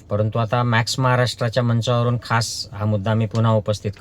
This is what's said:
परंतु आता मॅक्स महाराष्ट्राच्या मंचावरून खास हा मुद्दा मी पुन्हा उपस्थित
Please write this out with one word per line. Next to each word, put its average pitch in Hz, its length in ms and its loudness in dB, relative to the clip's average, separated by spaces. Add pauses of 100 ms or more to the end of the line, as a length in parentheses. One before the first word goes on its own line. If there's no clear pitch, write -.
परंतु 107 300 0
आता 120 240 0
मॅक्स 117 360 0
महाराष्ट्राच्या 123 640 0
मंचावरून 120 600 0
खास - 480 -2
हा 104 140 -6
मुद्दा 107 280 0
मी 110 120 2
पुन्हा 113 260 0
उपस्थित 104 500 0